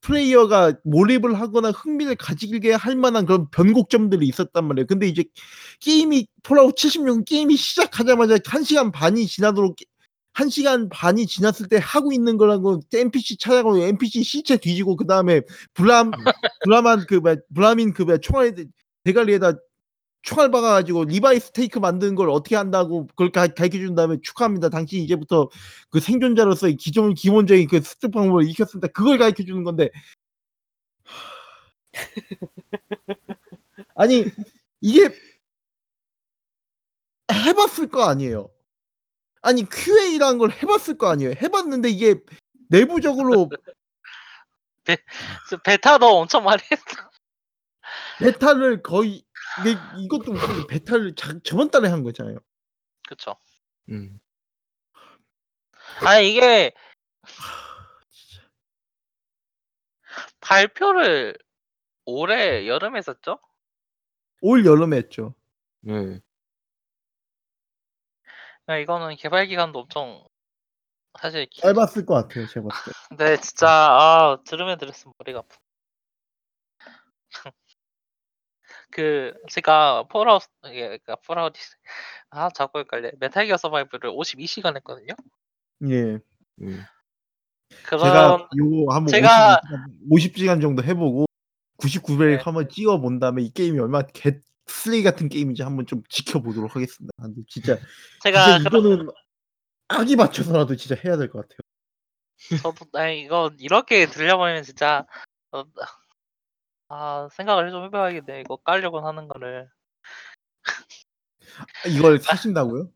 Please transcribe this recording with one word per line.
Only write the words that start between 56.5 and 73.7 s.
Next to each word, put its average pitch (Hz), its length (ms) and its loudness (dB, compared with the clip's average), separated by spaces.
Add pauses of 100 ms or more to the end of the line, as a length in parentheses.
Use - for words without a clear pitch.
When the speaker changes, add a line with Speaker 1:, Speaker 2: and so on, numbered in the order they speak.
Speaker 1:
하, - 880 -20
진짜. - 340 -20 (2000)
Speaker 2:
발표를 202 960 0 (680)
올해 151 600 -4
여름에 190 320 -6
했었죠? 220 400 -12 (1040)
Speaker 1:
올 226 240 4
여름에 156 320 4
했죠. 113 360 -10 (480)
Speaker 3:
네. 98 400 -10 (2500)
Speaker 2:
야, 156 80 -6
이거는 160 380 -8
개발 180 320 -4
기간도 170 320 -6
엄청 123 440 -14 (960)
사실 160 280 -10
기-, - 140 -20
Speaker 1:
짧았을 202 440 0
것 - 100 -2
같아요, 113 320 -6
제가 107 200 -14
봤을 - 260 -14
때. - 60 -20 (100)
Speaker 2:
근데 151 320 0
진짜, - 280 0